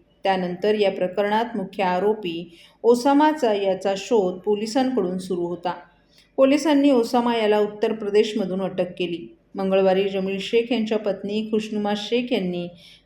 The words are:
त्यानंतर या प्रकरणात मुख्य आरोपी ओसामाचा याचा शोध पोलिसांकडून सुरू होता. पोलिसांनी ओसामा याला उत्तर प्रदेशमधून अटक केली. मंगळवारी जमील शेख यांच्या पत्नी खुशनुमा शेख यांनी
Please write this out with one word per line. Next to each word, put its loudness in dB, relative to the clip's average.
त्यानंतर 0
या 2
प्रकरणात -2
मुख्य -4
आरोपी -2
ओसामाचा 4
याचा 0
शोध 0
पोलिसांकडून 0
सुरू -4
होता. -6
पोलिसांनी 4
ओसामा 2
याला 2
उत्तर -2
प्रदेशमधून 0
अटक -4
केली. -6
मंगळवारी 2
जमील -4
शेख 0
यांच्या 0
पत्नी -4
खुशनुमा -2
शेख -2
यांनी -4